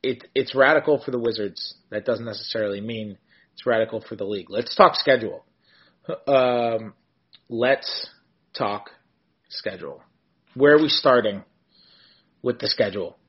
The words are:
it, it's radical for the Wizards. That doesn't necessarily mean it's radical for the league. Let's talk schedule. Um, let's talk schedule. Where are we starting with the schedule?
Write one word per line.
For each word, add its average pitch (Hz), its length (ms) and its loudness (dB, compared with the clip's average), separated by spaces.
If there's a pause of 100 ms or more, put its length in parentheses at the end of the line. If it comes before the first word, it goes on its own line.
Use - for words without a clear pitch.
it, 127 220 -6 (100)
it's 131 200 0
radical 143 460 4
for 135 100 -8
the 123 80 -4
Wizards. 107 560 -6 (140)
That 104 140 -8
doesn't 117 220 -4
necessarily 104 560 -6
mean 110 360 -10 (360)
it's - 120 -16
radical 113 360 0
for - 160 -14
the 101 80 -6
league. 98 240 -8
Let's 107 260 -4
talk 190 200 6
schedule. 120 500 0 (840)
Um, 120 680 0 (520)
let's 123 640 -2 (480)
talk 104 320 -6 (580)
schedule. 90 540 -12 (520)
Where 143 220 6
are 156 60 6
we 147 80 0
starting 110 540 2 (1000)
with 123 180 -4
the 117 80 -6
schedule? 98 500 -2 (120)